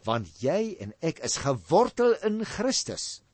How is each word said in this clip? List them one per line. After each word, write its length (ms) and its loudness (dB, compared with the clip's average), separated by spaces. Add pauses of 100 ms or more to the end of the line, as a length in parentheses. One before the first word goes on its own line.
want 240 0 (120)
jy 420 0
en 180 -10
ek 240 -4
is 160 -2
gewortel 720 4 (140)
in 180 0
Christus. 760 -4 (100)